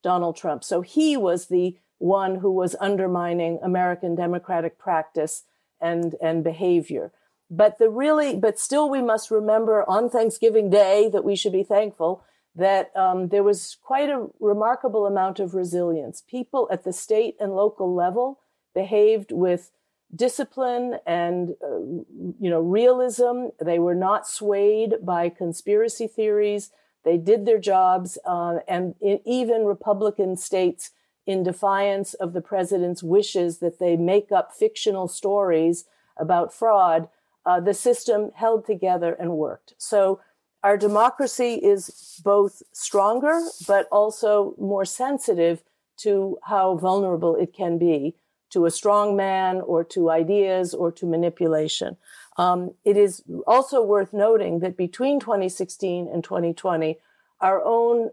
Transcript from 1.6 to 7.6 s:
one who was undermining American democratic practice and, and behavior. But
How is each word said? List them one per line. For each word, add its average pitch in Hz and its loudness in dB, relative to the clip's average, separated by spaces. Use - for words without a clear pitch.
one 190 0
who 190 0
was 185 -2
undermining 175 -2
American 180 -2
democratic 175 -4
practice 156 -4
and, 170 -2
and 165 -2
behavior. 165 -2
But 208 2